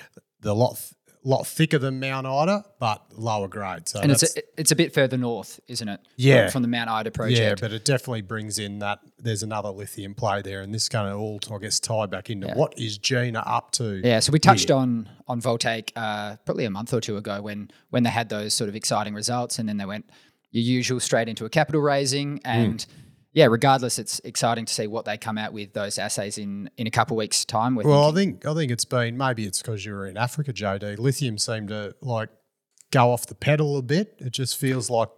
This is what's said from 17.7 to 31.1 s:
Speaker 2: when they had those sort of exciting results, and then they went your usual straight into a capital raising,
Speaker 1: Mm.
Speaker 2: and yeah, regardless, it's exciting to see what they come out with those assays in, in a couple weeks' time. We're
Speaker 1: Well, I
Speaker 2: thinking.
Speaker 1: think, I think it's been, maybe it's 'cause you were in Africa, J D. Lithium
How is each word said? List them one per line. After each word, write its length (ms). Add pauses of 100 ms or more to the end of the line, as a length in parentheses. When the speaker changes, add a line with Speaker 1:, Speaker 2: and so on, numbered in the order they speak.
Speaker 2:
when 120
they 80
had 180
those 240
sort 160
of 60
exciting 400
results, 460
and 80
then 80
they 100
went 240 (400)
your 140
usual 360
straight 280
into 160
a 40
capital 320
raising, 600
Speaker 1:
Mm. 40
Speaker 2:
and 420 (480)
yeah, 120
regardless, 520
it's 260
exciting 420
to 80
see 120
what 200
they 100
come 220
out 160
with 180
those 240
assays 400
in, 400
in 100
a 40
couple 260
weeks' 300
time. 280
We're 100
Speaker 1:
Well, 260
I 20
Speaker 2:
thinking. 280
Speaker 1:
think, 60
I 60
think 180
it's 140
been, 320
maybe 300
it's 160
'cause 240
you 80
were 120
in 120
Africa, 340
J 260
D. 180
Lithium 420